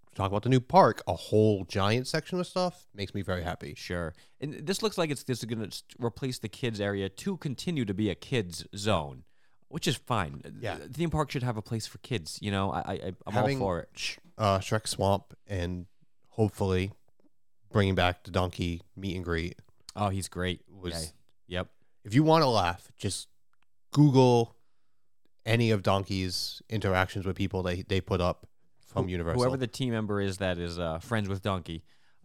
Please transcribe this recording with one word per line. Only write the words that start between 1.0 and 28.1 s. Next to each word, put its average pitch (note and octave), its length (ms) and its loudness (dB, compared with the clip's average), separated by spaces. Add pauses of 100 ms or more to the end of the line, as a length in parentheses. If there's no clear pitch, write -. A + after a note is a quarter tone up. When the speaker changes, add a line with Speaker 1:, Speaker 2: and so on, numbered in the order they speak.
Speaker 1:
a F2+ 60 0
whole G#2+ 500 4
giant G#2+ 420 2
section E3 320 -2
of F3+ 80 -2
stuff F3+ 480 -4
makes G2+ 200 -8
me G2+ 80 -4
very F2+ 200 -2
happy. E2 320 -6
Speaker 2:
Sure. F2 400 -6 (280)
And D3 100 -6 (140)
this G3 160 -2
looks A3 160 -2
like E3+ 120 0
it's, - 140 -8
this B2 140 -4
is A#2+ 80 -8
gonna A2 220 -6
s-, - 140 -14 (160)
replace B2 400 -4
the A2 120 -8
kids A2+ 300 -4
area G2+ 280 0
to F#3+ 300 -6
continue D3 480 -4
to G2+ 80 -2
be G#2 160 0
a E2+ 40 -2
kids F2+ 500 -4 (120)
zone, E2 480 -2 (440)
which - 200 -4
is C#3 80 2
fine. E2 440 -2 (200)
Speaker 1:
Yeah. G2+ 160 -4
Speaker 2:
The D#2 120 -12
theme D3+ 220 -2
park D3+ 220 -2
should C3 100 -4
have A#2+ 140 -2
a G#2+ 60 -6
place - 260 -6
for - 100 -18
kids, F2+ 420 -6
you G2+ 120 -2
know? G2 180 0
I, C#2 80 -2
I, - 140 -4
I, F#2+ 200 -6 (140)
I'm G2 60 -6
Speaker 1:
Having A#2+ 280 2
Speaker 2:
all G2+ 60 0
for F2 140 0
it. - 160 -10
Speaker 1:
Sh-, - 220 -8 (200)
uh, G2+ 220 4
Shrek - 260 -2
Swamp - 480 0 (140)
and F2+ 380 -4 (420)
hopefully G2 640 0 (800)
bringing G2 240 4
back F2+ 260 2
the - 80 -14
donkey F2 520 0 (120)
meet F#2+ 220 -6
and F2+ 80 -6
greet E2 340 -2 (380)
Speaker 2:
Oh, G2+ 140 0
he's F#2+ 180 -4
great. F2+ 400 -4
Speaker 1:
was F#2 240 -10 (560)
Speaker 2:
Yeah. F2 100 -4
Yep. F2+ 100 -4 (360)
Speaker 1:
If G#2 100 -2
you C#3+ 80 6
wanna D#3+ 260 6
laugh, F#2 480 0
just - 300 -6 (680)
Google B2+ 640 6 (920)
any A2+ 240 4
of G2+ 120 2
Donkey's F#2+ 880 -2
interactions F#2+ 580 0
with F#2 100 -4
people F#2+ 260 -2
they, F2+ 200 -2
they F#2+ 180 0
put F#2 200 0